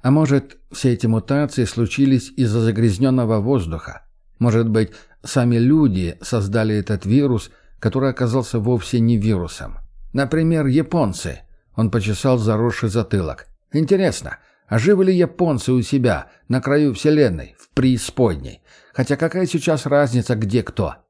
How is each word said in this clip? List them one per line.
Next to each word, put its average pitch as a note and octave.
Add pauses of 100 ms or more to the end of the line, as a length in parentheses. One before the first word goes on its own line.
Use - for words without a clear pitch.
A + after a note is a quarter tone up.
А B2+
может, C#3+ (140)
все B2+
эти A#2
мутации C3
случились C3
из-за A#2
загрязнённого A2+
воздуха? G2 (320)
Может A#2
быть, A2 (320)
сами A#2+
люди A#2
создали G#2+
этот G2+
вирус, B2 (280)
который C3+
оказался B2
вовсе A#2
не A2+
вирусом? F#2+ (360)
Например, D#3
японцы. C3 (340)
Он A2+
почесал A2
заросший A2
затылок. F#2+ (260)
Интересно, D#3+ (300)
а A2
живы F#3+
ли F#3+
японцы E3
у B2
себя, A#2+ (180)
на B2+
краю C#3+
вселенной, B2+
в -
преисподней? A2 (320)
Хотя C3+
какая E3+
сейчас D#3
разница, C3
где G#2+
кто? - (140)